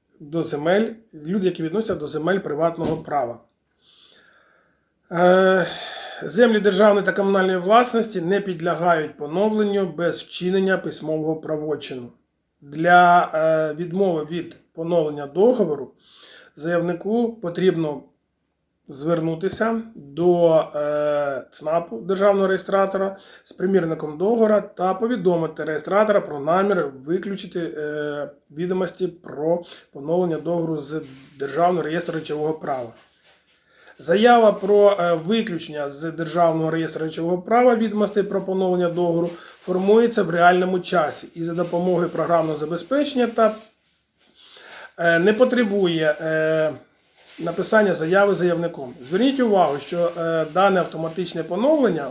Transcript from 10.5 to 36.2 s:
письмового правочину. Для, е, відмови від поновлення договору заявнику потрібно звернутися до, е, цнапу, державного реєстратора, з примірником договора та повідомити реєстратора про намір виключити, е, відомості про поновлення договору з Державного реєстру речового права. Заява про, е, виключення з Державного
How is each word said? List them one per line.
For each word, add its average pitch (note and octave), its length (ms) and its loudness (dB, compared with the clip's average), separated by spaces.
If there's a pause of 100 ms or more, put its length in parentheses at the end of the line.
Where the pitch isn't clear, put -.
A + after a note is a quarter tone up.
письмового D#3 580 -4
правочину. D3+ 760 -8 (500)
Для, F3 720 4
е, D#3 400 0
відмови E3+ 580 -2
від E3+ 240 -8 (180)
поновлення D#3 540 -2
договору E3+ 640 2 (640)
заявнику F3 800 -2
потрібно E3 720 -2 (840)
звернутися E3 960 -2 (140)
до, E3 600 2 (200)
е, D3 760 -2
цнапу, E3+ 460 -4
державного G3 500 2
реєстратора, G3 720 -2 (260)
з - 100 -20
примірником E3 640 -2
договора G#3+ 440 2
та F#3+ 320 -4
повідомити F3 720 -2
реєстратора F#3 580 2
про D3 180 -10
намір E3+ 520 0 (140)
виключити, F#3+ 540 -6
е, D3+ 720 -8 (220)
відомості F3+ 560 -4
про E3 560 -4 (300)
поновлення D#3+ 440 -2
договору D#3+ 420 -4
з D3 220 -8 (380)
Державного D#3 440 0
реєстру E3 300 -6
речового D3+ 400 -4
права. C3 400 -8 (1080)
Заява G#3+ 520 6
про, G3+ 480 4
е, E3+ 140 2
виключення D#3+ 760 -4
з D3+ 220 -8
Державного D#3+ 600 0